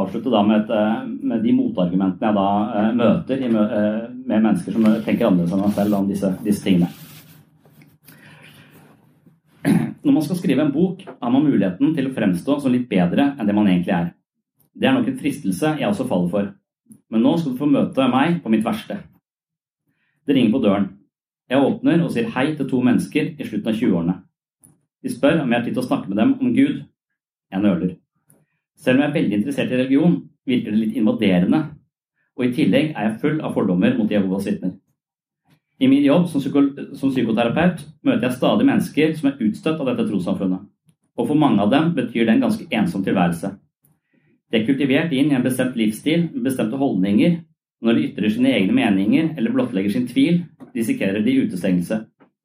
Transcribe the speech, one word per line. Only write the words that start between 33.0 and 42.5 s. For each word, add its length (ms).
jeg 140
full 220
av 100
fordommer 440
mot 120
Jehovas 380
vitner. 280
I 80
min 140
jobb 260
som 120
psyko-, 560
som 120
psykoterapeut 720
møter 220
jeg 100
stadig 300
mennesker 500
som 120
er 120
utstøtt 400
av 80
dette 180
trossamfunnet, 560
og 100
for 100
mange 240
av 100
dem 240
betyr 300
det 100
en 100
ganske 240